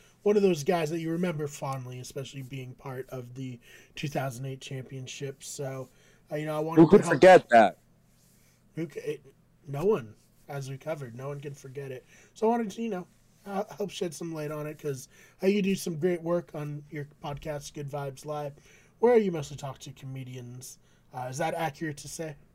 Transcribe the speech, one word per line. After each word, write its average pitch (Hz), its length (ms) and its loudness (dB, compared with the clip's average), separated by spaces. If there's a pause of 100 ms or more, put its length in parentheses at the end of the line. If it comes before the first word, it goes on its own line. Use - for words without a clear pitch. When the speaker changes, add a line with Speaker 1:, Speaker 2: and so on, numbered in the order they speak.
(240)
Speaker 1:
one 202 120 4
of 208 80 6
those 175 200 4
guys 165 260 2
that 165 100 -4
you 160 120 -4
remember 165 360 -2
fondly, 131 520 -8
especially 135 420 -12
being 127 320 -12
part 131 360 -12
of 123 240 -12
the 127 240 -10 (380)
two - 140 -6
thousand 135 360 -6
eight 135 160 -8
championship. 135 840 -12
So, 135 440 -8 (440)
uh, 156 40 -4
you 151 100 -4
know, 156 100 -4
I 151 40 0
wanted 156 220 6
Speaker 2:
Who 160 80 12
could 202 80 12
Speaker 1:
to 175 60 6
help 170 120 0
Speaker 2:
forget 180 340 10
that? 110 280 8 (1000)
Speaker 1:
Who 160 140 -4
c-, - 100 -12
it, 147 260 -8 (420)
no 143 180 -4
one, 139 280 0 (360)
as 139 200 -10
we 139 80 -10
covered, 143 380 -8
no 131 140 -10
one 143 100 -10
can 143 160 -12
forget 135 340 -14
it. 127 160 -12 (280)
So - 140 -2
I - 40 6
wanted 233 200 0
to, 226 100 -10
you 226 80 -2
know, 180 180 -6 (400)
uh, 196 160 -4 (120)
help 202 140 -4
shed 175 240 -6
some 165 220 -10
light 151 160 -6
on 151 160 -8
it, 151 100 -12
'cause, 139 300 -6 (340)
uh, 190 60 2
you 202 160 4
do 190 100 2
some 180 240 -4
great 175 240 0
work 170 320 -2
on 147 380 -8
your 147 160 -8 (160)
podcast, 147 500 -8
Good 143 160 -10
Vibes 139 340 -8
Live, 147 300 -8 (460)
where 240 180 6
you 202 140 4
mostly 147 260 -6
talk 131 220 -12
to - 140 -14
comedians. 127 840 -14 (340)
Uh, 127 180 -8
is 131 100 -8
that 160 160 -2
accurate 147 420 -6
to - 100 -16
say? 156 280 -10 (200)